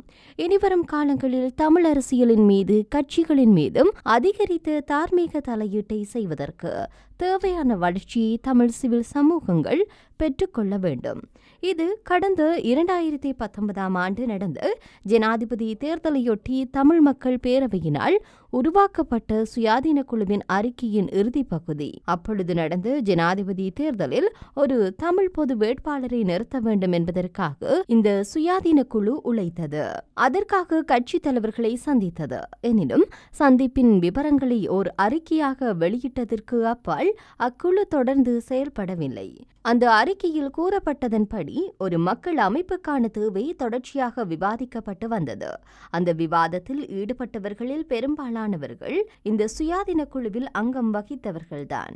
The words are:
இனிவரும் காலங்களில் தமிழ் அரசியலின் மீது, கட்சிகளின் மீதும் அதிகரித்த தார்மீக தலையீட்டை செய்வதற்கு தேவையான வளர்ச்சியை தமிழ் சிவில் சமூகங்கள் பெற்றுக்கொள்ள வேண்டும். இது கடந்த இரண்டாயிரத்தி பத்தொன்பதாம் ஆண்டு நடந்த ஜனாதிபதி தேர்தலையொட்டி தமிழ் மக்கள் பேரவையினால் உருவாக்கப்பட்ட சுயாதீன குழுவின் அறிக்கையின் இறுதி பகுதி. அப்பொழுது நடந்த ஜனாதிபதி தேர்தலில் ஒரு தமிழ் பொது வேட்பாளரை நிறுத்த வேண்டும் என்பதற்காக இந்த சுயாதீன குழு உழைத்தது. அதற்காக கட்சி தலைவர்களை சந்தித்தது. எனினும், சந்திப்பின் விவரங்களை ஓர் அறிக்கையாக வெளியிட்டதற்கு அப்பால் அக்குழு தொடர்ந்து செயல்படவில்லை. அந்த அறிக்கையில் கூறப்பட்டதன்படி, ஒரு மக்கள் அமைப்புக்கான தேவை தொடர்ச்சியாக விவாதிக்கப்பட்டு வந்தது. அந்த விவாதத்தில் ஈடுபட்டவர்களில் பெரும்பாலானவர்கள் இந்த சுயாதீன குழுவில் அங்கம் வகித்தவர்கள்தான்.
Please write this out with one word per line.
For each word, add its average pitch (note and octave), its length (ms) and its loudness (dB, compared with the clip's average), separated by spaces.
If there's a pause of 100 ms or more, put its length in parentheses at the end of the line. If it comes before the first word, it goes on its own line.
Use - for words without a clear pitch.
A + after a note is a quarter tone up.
(360)
இனிவரும் F#4 480 2
காலங்களில் C4 720 0
தமிழ் D#4+ 300 4
அரசியலின் B3 600 4
மீது, G3+ 440 4
கட்சிகளின் C#4+ 640 4
மீதும் F#3 400 4 (100)
அதிகரித்த D#4+ 800 0
தார்மீக D#4 600 0
தலையீட்டை G#3+ 600 -4
செய்வதற்கு E3 840 -6 (300)
தேவையான F4+ 600 0
வளர்ச்சியை F#3+ 680 0
தமிழ் B3 260 4
சிவில் A#3 340 0
சமூகங்கள் C#4+ 880 2 (280)
பெற்றுக்கொள்ள C4+ 600 -2
வேண்டும். D#3 440 -4 (400)
இது F4+ 420 -2
கடந்த F4 600 2
இரண்டாயிரத்தி D#4 760 0
பத்தொன்பதாம் G3 580 -6
ஆண்டு F#3+ 320 -2
நடந்த G3+ 520 -4 (240)
ஜனாதிபதி A3 760 0
தேர்தலையொட்டி C4 920 -2
தமிழ் D4 300 4
மக்கள் C4 460 2
பேரவையினால் G3+ 680 0 (340)
உருவாக்கப்பட்ட C4 920 0 (100)
சுயாதீன C4 480 2
குழுவின் G#3 440 -2
அறிக்கையின் G#3 640 0
இறுதி B3 360 0
பகுதி. D#3 600 -6
அப்பொழுது F3+ 500 -2
நடந்த F3+ 460 -2
ஜனாதிபதி F#3+ 720 0
தேர்தலில் B3 540 -2 (260)
ஒரு B3 420 2
தமிழ் F4+ 340 0
பொது C#4 260 -2
வேட்பாளரை B3 640 -2
நிறுத்த G3 380 -2
வேண்டும் G3+ 320 0
என்பதற்காக F3+ 920 -2
இந்த G3+ 380 2 (100)
சுயாதீன E4 520 2
குழு A3+ 360 -2
உழைத்தது. E3+ 720 -4 (220)
அதற்காக E4+ 680 0
கட்சி B3 360 0
தலைவர்களை A#3 560 -2
சந்தித்தது. F3 640 -2 (200)
எனினும், A#3 440 4 (260)
சந்திப்பின் B3+ 680 4
விவரங்களை A#3+ 680 0
ஓர் F#3 340 -2
அறிக்கையாக C4+ 720 -2
வெளியிட்டதற்கு A#3 880 -2
அப்பால் A#3 500 -2 (260)
அக்குழு F4+ 500 0
தொடர்ந்து B3+ 520 2
செயல்படவில்லை. F3 1080 -6 (160)
அந்த A#3+ 300 4
அறிக்கையில் D4+ 640 2
கூறப்பட்டதன்படி, B3+ 1080 -2 (160)
ஒரு F3 200 -2
மக்கள் F#3+ 380 -2
அமைப்புக்கான C#4 760 0
தேவை G#3+ 460 -4
தொடர்ச்சியாக B3 680 -4
விவாதிக்கப்பட்டு G#3 840 -6
வந்தது. E3+ 500 -6 (320)
அந்த F3 220 0
விவாதத்தில் E3 720 -2
ஈடுபட்டவர்களில் A#3 1040 -8
பெரும்பாலானவர்கள் A#3 1200 -4 (140)
இந்த G#3+ 260 0 (100)
சுயாதீன E4+ 460 -2
குழுவில் B3 460 -6
அங்கம் A3+ 440 -2
வகித்தவர்கள்தான். E3 1000 -8